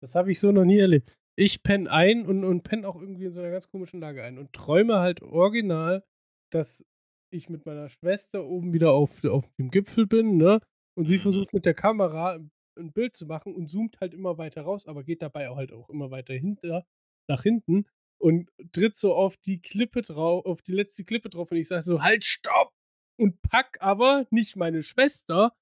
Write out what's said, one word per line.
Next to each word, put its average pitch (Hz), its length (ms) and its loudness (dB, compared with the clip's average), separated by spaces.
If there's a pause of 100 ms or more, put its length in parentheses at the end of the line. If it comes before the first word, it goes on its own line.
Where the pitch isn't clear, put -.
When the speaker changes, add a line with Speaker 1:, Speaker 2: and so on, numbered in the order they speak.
Speaker 1:
Das - 140 -8
habe 180 160 2
ich 170 80 0
so 202 120 4
noch 196 140 6
nie 196 140 8
erlebt. 180 360 4 (220)
Ich - 260 0
penne 202 280 0
ein 196 340 4
und, 190 180 0
und 180 200 0
penne 214 240 -6
auch 196 120 -10
irgendwie 190 260 -14
in 180 80 -8
so 175 80 -12
'ner 175 100 -8
ganz 185 180 -10
komischen 180 300 -14
Lage 147 240 -12
ein 127 140 -14
und 139 160 -18
träume 202 460 4
halt 180 220 0
original, 185 800 0 (480)
dass - 340 -6 (480)
ich 170 160 -12
mit 160 160 -14
meiner 147 240 -14
Schwester 185 560 -6
oben 175 280 -6
wieder 165 200 6
auf, 143 320 0
auf 135 320 0
dem 131 140 -4
Gipfel 202 360 2
bin, 220 300 4
ne, 190 240 6 (360)
und 165 100 -2
sie 185 120 4
Speaker 2:
Mhm. - 0 -
Speaker 1:
versucht 196 340 -2
mit 185 120 -2
der 170 80 2
Kamera 185 600 -2 (420)
'n 165 160 -16
Bild 233 220 -4
zu 165 100 -16
machen 160 300 -12
und 170 120 -10
zoomt 214 320 -8
halt 180 140 -8
immer 180 240 -6
weiter 160 240 -12
raus, 190 260 -8
aber 143 160 -12
geht 160 180 -6
dabei 147 280 -10
au-, 127 80 -12
halt 135 160 -10
auch 113 160 -20
immer 139 220 -10
weiter 131 220 -12
hinter, 170 520 -6 (440)
nach 131 140 -2
hinten 202 420 0 (320)
und 170 320 2 (220)
tritt 214 260 0
so 190 180 0
auf 190 220 0
die 190 240 -6
Klippe 233 400 -6
drau-, 170 420 -2
auf 175 180 -6
die 180 120 -10
letzte 202 300 -6
Klippe 220 260 -8
drauf 170 220 -10
und 170 60 -2
ich 160 100 -4
sage 175 160 -6
so: 170 180 -2
„Halt, 202 220 2
stopp!“ - 480 0 (480)
Und 208 220 0
packe - 400 -2
aber 240 480 2
nicht 220 280 0
meine 165 260 -4
Schwester 233 800 0